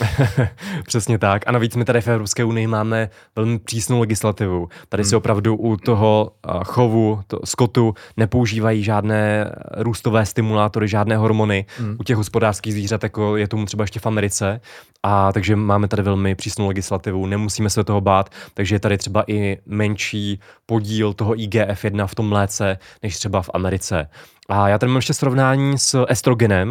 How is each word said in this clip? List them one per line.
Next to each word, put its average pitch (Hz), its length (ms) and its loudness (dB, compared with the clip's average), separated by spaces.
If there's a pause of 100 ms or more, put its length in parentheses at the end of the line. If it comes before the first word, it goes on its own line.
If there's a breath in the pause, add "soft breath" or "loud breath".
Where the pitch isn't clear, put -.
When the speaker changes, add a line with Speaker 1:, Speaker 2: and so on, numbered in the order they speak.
(360)
Speaker 1:
<laughs> 160 520 -4
Přesně 113 320 0
tak. 101 280 2
A - 40 0
navíc 117 240 0
my 117 100 0
tady 120 160 2
v 98 60 -4
Evropské 113 360 -2
unii 113 240 0
máme 110 420 -2 (260 loud breath)
velmi 110 240 0
přísnou 117 400 -2
legislativu. 101 720 -2 (200 loud breath)
Tady 101 140 -2
Speaker 2:
Hmm. 101 60 0
Speaker 1:
si 113 60 2
opravdu 110 400 2
u 110 220 -2
toho, 107 540 2 (160)
eh, - 40 -6 (120)
chovu, 110 640 2
to-, - 160 -8
skotu 117 500 2 (240 loud breath)
nepoužívají 110 640 2
žádné 107 680 0 (260)
růstové 110 480 0
stimulátory, 107 640 0
žádné 104 300 2
hormony. 107 480 2 (120 loud breath)
Speaker 2:
Hmm. 113 220 -6
Speaker 1:
U - 40 -6
těch 127 140 0
hospodářských 107 560 0
zvířat, 104 300 -4
jako 107 180 -4 (160)
je 104 100 0
tomu 107 180 -4
třeba 104 180 -4
ještě 101 160 -6
v - 60 -8
Americe. 104 560 -2 (420 loud breath)
A 98 300 4
takže 104 220 2
máme 101 320 2
tady 101 160 0
velmi 98 320 0
přísnou 104 320 -4
legislativu, 95 580 -4
nemusíme 104 440 -2
se 104 140 0
toho 101 180 2
bát, 98 280 2 (240 loud breath)
takže 101 220 -2
je 101 40 2
tady 101 180 0
třeba 104 300 -2
i 101 380 -2
menší 101 720 -4 (260 loud breath)
podíl 107 480 0
toho 110 260 0
I 110 80 -6
G 107 180 2
F 98 180 -4
jedna 101 240 0
v - 80 -8
tom 107 140 -2
mléce, 101 480 0 (260 loud breath)
než 107 140 -6
třeba 98 240 -2
v 87 120 -8
Americe. 92 560 -2 (400 loud breath)
A 101 200 4
já 101 80 4
tady 123 120 2
mám 127 60 2
ještě 131 180 0
srovnání 135 640 2
s 127 320 2
estrogenem, 110 600 2